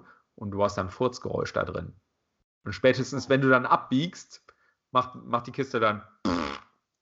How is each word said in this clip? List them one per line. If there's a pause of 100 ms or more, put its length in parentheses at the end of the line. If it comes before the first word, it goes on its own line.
(360)
und
du
hast
dann
Furzgeräusch
da
drin. (720)
Und
spätestens,
wenn
du
dann
abbiegst, (460)
macht,
macht
die
Kiste
dann (1000)